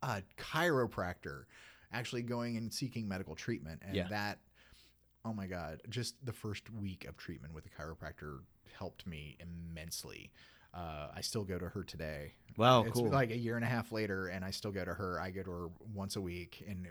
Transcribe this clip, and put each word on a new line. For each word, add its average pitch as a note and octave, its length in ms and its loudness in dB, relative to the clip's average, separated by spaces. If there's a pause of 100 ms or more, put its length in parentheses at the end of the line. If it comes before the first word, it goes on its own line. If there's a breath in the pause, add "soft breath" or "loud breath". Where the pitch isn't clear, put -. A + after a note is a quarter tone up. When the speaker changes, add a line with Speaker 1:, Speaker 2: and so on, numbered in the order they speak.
Speaker 1:
a G#2 220 0 (140)
chiropractor, G#2 1080 2 (480 loud breath)
actually A#2+ 300 0
going A#2+ 340 0
and A2 160 -2
seeking A#2 340 0
medical F#2+ 280 -2
treatment. D#2+ 500 -2
And F#2+ 100 -2
Speaker 2:
Yeah. F2+ 140 4
Speaker 1:
that, G#2 300 0 (840 soft breath)
oh A2+ 100 -2
my G2 140 -2
God, E2 420 -4
just A2+ 360 -4
the A2+ 80 -2
first - 360 -4
week G2+ 360 -4
of - 100 -8
treatment D#2+ 380 -8
with D2+ 120 -8
a - 40 -12
chiropractor D2+ 720 -6 (360)
helped - 300 -8
me D2+ 320 -8
immensely. E2 920 -8 (400 soft breath)
Uh, D#2 440 -4
I - 60 -6
still A2 220 -2
go F2+ 140 -2
to F2 100 -2
her F2+ 160 -4
today. D2+ 520 -6 (200)
Speaker 2:
Wow, A#2 280 12
Speaker 1:
It's A2 100 2
Speaker 2:
cool. A#2+ 160 6
Speaker 1:
like B2 220 6
a A2+ 60 0
year A#2 180 2
and A#2 100 2
a - 20 2
half A#2 240 0
later, G2 360 2
and F#2 180 -2
I G2 60 -2
still G#2 200 -2
go F#2+ 140 2
to F2+ 80 0
her. F2+ 260 0
I F#2 120 -2
go F#2+ 100 -4
to F#2 80 -4
her F2 180 -2 (260)
once G2 220 -2
a G#2 60 0
week, F2 460 -4
and F#2 240 -4